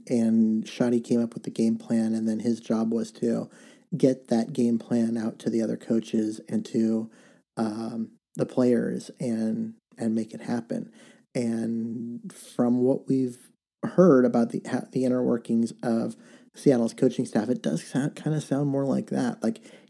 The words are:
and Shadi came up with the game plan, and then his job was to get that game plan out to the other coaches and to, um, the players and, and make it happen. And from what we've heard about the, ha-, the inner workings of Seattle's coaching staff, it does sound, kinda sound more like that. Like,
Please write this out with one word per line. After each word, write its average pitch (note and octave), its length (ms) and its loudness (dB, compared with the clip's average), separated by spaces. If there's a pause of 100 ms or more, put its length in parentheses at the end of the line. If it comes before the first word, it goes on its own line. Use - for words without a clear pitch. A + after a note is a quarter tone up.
and A2+ 580 2
Shadi A#2+ 380 0
came A#2+ 180 0
up A#2 120 -4
with - 100 -12
the A#2+ 60 -10
game A2+ 280 0
plan, A2+ 360 -2
and A2 140 -2
then A2 140 -2
his A2+ 180 -2
job A2+ 340 -2
was A2 200 -2
to A2+ 360 -2 (460)
get C3 320 2
that A#2 260 0
game A#2 240 2
plan A#2 400 0
out A2 220 -6
to - 100 -4
the A2+ 120 0
other A2 160 -2
coaches A2+ 720 -2
and G#2+ 160 -4
to, A2+ 440 0 (480)
um, A2+ 540 -6 (240)
the C3 100 -2
players B2 640 0 (100)
and, A2+ 560 -4 (220)
and A2 160 -2
make A2+ 200 -4
it - 80 -14
happen. A#2 500 -6 (420)
And A#2 960 -4
from B2 500 0
what C3+ 260 2
we've C3 420 -2 (340)
heard D#3+ 420 8
about A#2 240 2
the, - 200 -4
ha-, A#2+ 220 -4
the B2+ 140 0
inner B2 180 0
workings A#2 580 0
of A2+ 340 -2 (380)
Seattle's A#2 400 4
coaching B2 320 0
staff, A2 240 -2
it A#2 120 -2
does - 220 -4
sound, C#3 320 -4
kinda D3+ 260 -2
sound C#3+ 280 -2
more C#3 160 0
like C3 240 -2
that. C3+ 340 -4
Like, A2+ 160 -2 (300)